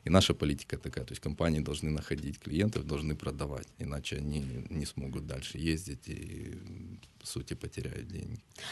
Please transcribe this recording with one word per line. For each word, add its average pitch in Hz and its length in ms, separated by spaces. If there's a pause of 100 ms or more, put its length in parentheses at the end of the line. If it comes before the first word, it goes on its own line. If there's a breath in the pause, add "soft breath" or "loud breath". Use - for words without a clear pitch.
И 76 40
наша 92 240
политика - 420
такая, 67 280
то - 80
есть - 100
компании 78 380
должны 73 300
находить 73 480
клиентов, 82 480
должны 76 300
продавать, 71 500 (120)
иначе 69 380
они 73 280 (260)
не 71 160
смогут 69 400
дальше 65 320
ездить 80 500
и, - 440 (680)
по - 60
сути, - 280
потеряют - 540
деньги. - 300 (340 loud breath)